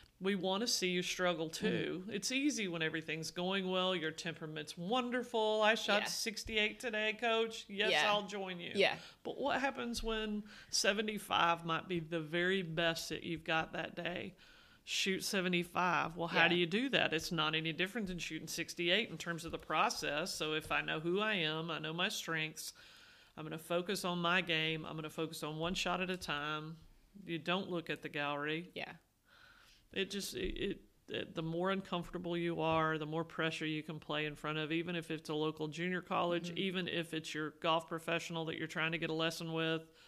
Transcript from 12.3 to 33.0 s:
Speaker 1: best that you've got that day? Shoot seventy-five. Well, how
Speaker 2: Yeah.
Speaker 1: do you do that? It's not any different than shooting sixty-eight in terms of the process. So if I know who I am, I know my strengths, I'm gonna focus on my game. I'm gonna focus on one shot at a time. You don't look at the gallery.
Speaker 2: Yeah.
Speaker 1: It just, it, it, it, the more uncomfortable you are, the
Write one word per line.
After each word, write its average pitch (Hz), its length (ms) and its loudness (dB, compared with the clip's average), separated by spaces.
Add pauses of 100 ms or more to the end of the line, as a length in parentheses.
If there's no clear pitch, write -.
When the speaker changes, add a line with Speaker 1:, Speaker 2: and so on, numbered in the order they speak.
Speaker 1:
best 165 460 0
that - 140 -6
you've 160 220 -6
got 160 260 0
that 165 240 -6
day? 175 380 -6 (500)
Shoot - 400 0
seventy-five. 175 920 2
Well, 170 100 -2
how 170 160 4
Speaker 2:
Yeah. 165 60 10
Speaker 1:
do 170 60 4
you 175 100 4
do 220 240 0
that? 175 240 4
It's 160 180 0
not 156 240 2
any 160 160 0
different 190 360 -2
than 180 120 -4
shooting 156 300 -6
sixty-eight 175 600 0
in 165 80 -8
terms 165 280 -4
of 156 60 -8
the 151 60 -4
process. 160 800 0
So 156 160 -2
if 156 180 -2
I 151 120 2
know 156 180 -2
who 175 220 2
I 214 140 2
am, 160 360 0
I 147 80 -4
know 156 140 -4
my 180 160 0
strengths, 156 640 -4 (640)
I'm 156 80 -8
gonna 156 120 -6
focus 180 460 -2
on 175 160 0
my 175 220 4
game. 160 440 0
I'm 156 120 -6
gonna 156 120 -6
focus 160 340 -4
on 156 160 -4
one 175 160 0
shot 180 260 0
at 180 80 -2
a 180 80 -2
time. 151 580 -4 (500)
You 170 140 -2
don't 175 300 0
look 170 200 -4
at 151 120 -4
the 151 80 -6
gallery. 147 640 -2
Speaker 2:
Yeah. - 180 -8 (1000)
Speaker 1:
It 190 200 -2
just, 196 240 -6
it, - 200 -4
it, - 260 -4 (260)
it, - 280 -6
the 170 60 -4
more 170 300 0
uncomfortable 175 640 -2
you 170 240 0
are, 160 380 4
the 151 80 -4